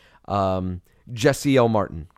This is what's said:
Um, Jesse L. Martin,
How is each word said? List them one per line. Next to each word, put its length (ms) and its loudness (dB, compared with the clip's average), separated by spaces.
Um, 540 -2
Jesse 460 0
L. 120 6
Martin, 500 -4